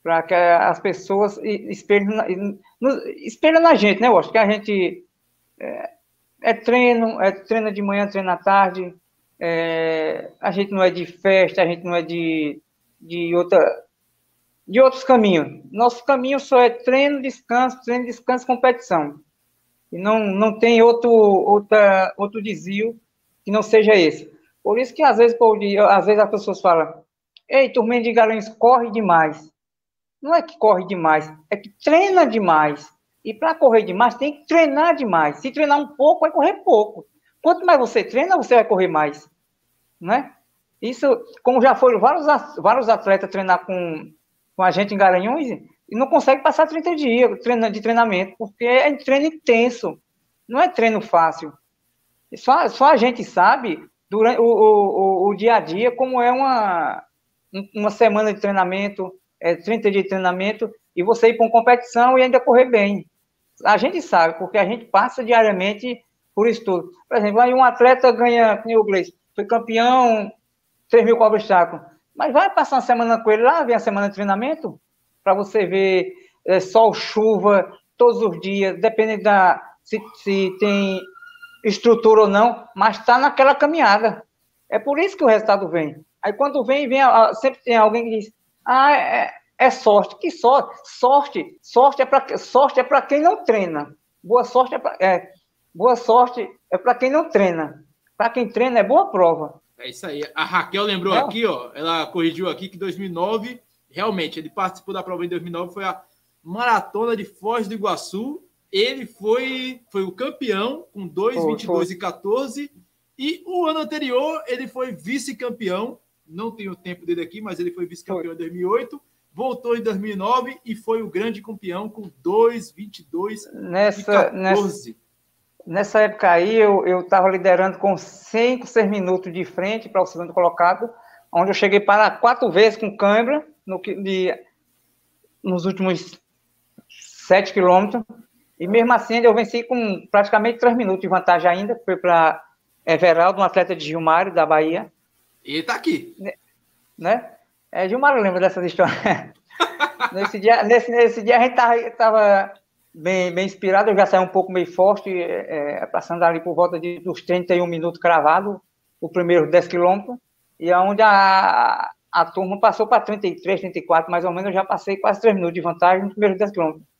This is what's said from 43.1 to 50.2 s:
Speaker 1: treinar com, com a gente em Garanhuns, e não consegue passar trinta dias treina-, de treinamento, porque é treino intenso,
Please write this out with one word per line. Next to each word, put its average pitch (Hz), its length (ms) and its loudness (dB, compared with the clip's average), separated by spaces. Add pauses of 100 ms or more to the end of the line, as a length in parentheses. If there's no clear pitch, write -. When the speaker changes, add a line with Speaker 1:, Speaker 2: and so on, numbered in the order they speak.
Speaker 1:
treinar 190 380 -2
com, 165 440 -8 (440)
com 185 80 -2
a 185 80 4
gente 202 240 -4
em - 20 -4
Garanhuns, 202 480 2 (420)
e - 80 -14
não 262 120 0
consegue 269 340 2
passar 311 240 2
trinta 320 300 -6
dias 240 460 0
treina-, 226 280 -2
de 214 100 -8
treinamento, 214 560 -2
porque 226 300 -10
é 254 300 2
treino 277 320 0
intenso, 233 760 -2 (460)